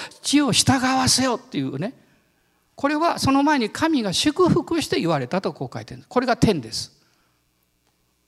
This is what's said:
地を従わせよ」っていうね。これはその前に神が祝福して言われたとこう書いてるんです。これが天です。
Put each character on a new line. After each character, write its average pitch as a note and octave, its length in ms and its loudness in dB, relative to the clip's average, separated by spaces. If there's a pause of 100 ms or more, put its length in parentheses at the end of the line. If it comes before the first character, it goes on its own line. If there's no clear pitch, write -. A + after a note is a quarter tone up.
(220)
地 - 200 2
を B3+ 100 0
従 C4 320 2
わ C4 240 0
せ B3+ 160 2
よ」 B3+ 120 0
っ B3+ 40 -12
て - 180 -10
い C#3 40 -2
う C3 160 -6
ね。 G3 140 -6 (840)
こ - 100 -2
れ D4 80 0
は D#4+ 240 0
そ C4+ 140 2
の C#4 100 4
前 D4 160 2
に A3 100 0
神 D4+ 360 -2
が F#3 80 -2
祝 D4+ 360 2
福 E4 320 0
し - 60 -4
て - 140 -2
言 E3+ 80 0
わ D#3+ 100 2
れ B2+ 80 -4
た F3+ 140 -2
と F#3 120 -4
こ C3+ 180 -10
う - 60 -12
書 A2+ 40 -10
い A2+ 40 -14
て B2+ 100 -16
る B2 40 -16
ん - 20 -20
で - 40 -20
す。 - 40 -20
こ B3 120 0
れ B3+ 60 0
が A#3 100 2
天 F#3+ 240 2
で A2 120 -10
す。 - 200 -10 (1300)